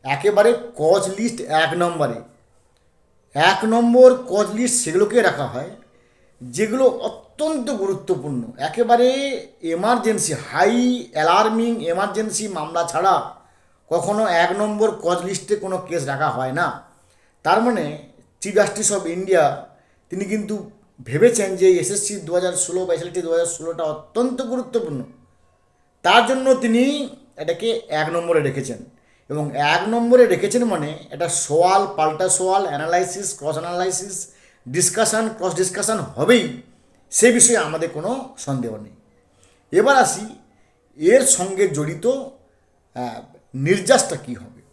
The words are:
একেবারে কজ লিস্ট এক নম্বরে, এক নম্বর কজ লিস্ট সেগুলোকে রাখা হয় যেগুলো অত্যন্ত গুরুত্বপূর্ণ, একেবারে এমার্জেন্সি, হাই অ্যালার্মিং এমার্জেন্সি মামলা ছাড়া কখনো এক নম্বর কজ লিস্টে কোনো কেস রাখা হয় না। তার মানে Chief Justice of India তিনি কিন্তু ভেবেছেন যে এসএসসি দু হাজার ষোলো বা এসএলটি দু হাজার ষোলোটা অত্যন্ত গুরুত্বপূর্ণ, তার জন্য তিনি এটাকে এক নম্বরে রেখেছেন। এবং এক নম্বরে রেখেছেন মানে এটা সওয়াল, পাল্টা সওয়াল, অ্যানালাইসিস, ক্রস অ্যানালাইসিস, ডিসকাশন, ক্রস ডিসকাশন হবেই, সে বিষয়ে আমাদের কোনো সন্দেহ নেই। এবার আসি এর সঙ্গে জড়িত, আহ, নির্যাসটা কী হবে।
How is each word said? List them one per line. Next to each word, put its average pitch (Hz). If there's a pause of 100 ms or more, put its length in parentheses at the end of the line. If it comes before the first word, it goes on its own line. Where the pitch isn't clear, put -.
একেবারে 202 (220)
কজ 185
লিস্ট 220
এক 156
নম্বরে, 165 (1200)
এক 185
নম্বর 240 (120)
কজ 202
লিস্ট 240
সেগুলোকে 208
রাখা 143
হয় 131 (720)
যেগুলো 208
অত্যন্ত -
গুরুত্বপূর্ণ, 185 (160)
একেবারে 233 (520)
এমার্জেন্সি, 208
হাই 240
অ্যালার্মিং 220
এমার্জেন্সি 214
মামলা 170
ছাড়া 175 (540)
কখনো 202
এক 175
নম্বর 214 (120)
কজ 175
লিস্টে 196
কোনো 185
কেস 160
রাখা 139
হয় 127
না। 151 (600)
তার 196
মানে 160 (340)
Chief 190
Justice 208
of 170 (100)
India 185 (680)
তিনি 190
কিন্তু 208 (320)
ভেবেছেন 190
যে 180
এসএসসি 202
দু 165
হাজার 180
ষোলো 180
বা 170
এসএলটি 175
দু 165
হাজার 165
ষোলোটা 165
অত্যন্ত 233
গুরুত্বপূর্ণ, 226 (1000)
তার 214
জন্য 262
তিনি 247 (280)
এটাকে 226
এক 156
নম্বরে 170
রেখেছেন। 131 (440)
এবং 147
এক 165
নম্বরে 240
রেখেছেন 202
মানে 160 (120)
এটা 160
সওয়াল, 185 (100)
পাল্টা 156
সওয়াল, 190
অ্যানালাইসিস, 175
ক্রস 151
অ্যানালাইসিস, 180 (400)
ডিসকাশন, 220 (100)
ক্রস 180
ডিসকাশন 196
হবেই, 175 (480)
সে 226
বিষয়ে 233
আমাদের 160
কোনো 226
সন্দেহ 120
নেই। 104 (840)
এবার 269
আসি 214 (680)
এর 220
সঙ্গে 190
জড়িত, 151
আহ, - (340)
নির্যাসটা 180
কী 123
হবে। - (120)